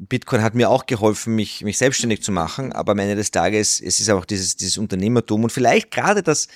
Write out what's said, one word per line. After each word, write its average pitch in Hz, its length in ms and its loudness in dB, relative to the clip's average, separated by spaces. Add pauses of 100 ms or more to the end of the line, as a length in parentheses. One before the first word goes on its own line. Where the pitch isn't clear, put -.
Bitcoin 123 340 -2
hat 110 140 0
mir 117 140 4
auch 127 160 2
geholfen, 110 500 0
mich, 107 300 -4
mich 104 120 -4
selbstständig 123 460 0
zu - 80 -4
machen. 87 400 -4
Aber 92 220 0
am 101 60 -2
Ende 101 180 0
des 104 140 -2
Tages, 101 500 0
es - 180 -2
ist 107 100 0
auch 95 140 2
dieses, 95 320 -4
dieses 95 220 -4
Unternehmertum 107 640 0
und 117 80 2
vielleicht 135 400 2
gerade 180 320 0
das, - 320 0